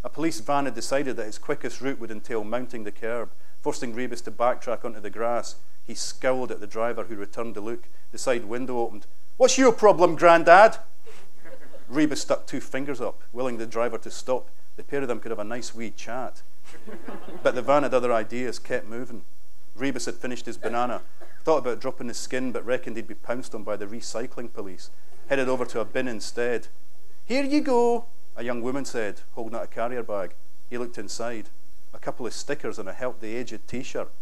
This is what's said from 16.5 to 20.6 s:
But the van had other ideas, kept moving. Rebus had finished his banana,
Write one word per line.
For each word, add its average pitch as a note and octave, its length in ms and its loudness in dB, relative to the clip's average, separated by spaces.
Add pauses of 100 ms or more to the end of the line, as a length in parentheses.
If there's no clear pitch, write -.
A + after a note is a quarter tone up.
But C3 100 2
the B2 80 0
van C#3 220 4
had B2+ 100 0
other B2 180 2
ideas, A#2 460 0
kept B2 300 0
moving. B2 380 -2 (500)
Rebus B2+ 300 -2
had A2 100 -2
finished B2 320 -2
his A2+ 100 -2
banana, A#2 440 0 (420)